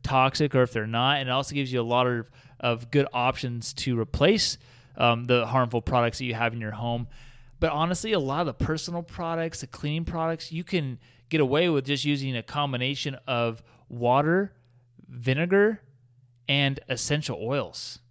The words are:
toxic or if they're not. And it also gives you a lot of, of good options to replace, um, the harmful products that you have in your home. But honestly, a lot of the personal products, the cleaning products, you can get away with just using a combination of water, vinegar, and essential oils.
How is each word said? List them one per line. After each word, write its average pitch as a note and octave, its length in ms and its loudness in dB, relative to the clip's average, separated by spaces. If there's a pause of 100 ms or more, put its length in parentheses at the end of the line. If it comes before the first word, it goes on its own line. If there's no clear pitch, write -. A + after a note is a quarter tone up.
toxic C3+ 540 2
or B2+ 80 6
if A#2+ 80 0
they're A2 160 -4
not. B2 300 2
And C3+ 100 -4
it B2+ 60 -2
also C#3 200 -2
gives C3+ 200 -2
you B2 80 0
a - 20 -2
lot A#2+ 240 2
of, A#2+ 220 -2 (320)
of A#2 280 -2
good C#3 220 2
options B2 640 -2
to B2 260 -2
replace, D#3 580 2 (380)
um, A#2+ 300 2
the A#2+ 200 4
harmful A#2+ 360 0
products A#2 380 0
that B2+ 60 -6
you A#2+ 100 -4
have A#2 180 -2
in A#2 80 -8
your G#2+ 100 -6
home. A#2+ 360 -4 (520)
But D#3+ 140 0
honestly, F3 400 0
a G3 60 2
lot C#3 200 -2
of F3 60 0
the C#3 80 -4
personal E3+ 500 -4
products, E3 560 -6
the B2+ 80 -10
cleaning D#3 380 -4
products, E3 480 -4
you E3 100 -6
can C#3+ 360 -2 (280)
get D#3 140 2
away C#3+ 260 4
with C#3+ 180 2
just C#3 200 -2
using C3+ 320 0
a A2+ 60 -6
combination C#3 760 -4 (100)
of A#2 340 0 (280)
water, D3 640 2 (560)
vinegar, E3+ 720 2 (640)
and C#3 400 2
essential C#3 540 -2
oils. A#2 580 -4 (120)